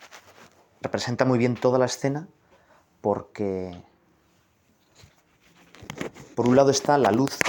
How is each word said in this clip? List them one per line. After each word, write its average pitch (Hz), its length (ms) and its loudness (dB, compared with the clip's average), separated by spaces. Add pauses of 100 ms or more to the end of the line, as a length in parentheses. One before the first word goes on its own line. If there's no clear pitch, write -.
(800)
representa 120 440 -4
muy 127 140 2
bien 123 160 2
toda 127 240 0
la 127 60 4
escena 139 420 -6 (760)
porque, 98 680 -4 (2750)
por 120 120 0
un 123 80 6
lado, 135 160 6
está 143 260 0
la 110 140 2
luz 131 380 -2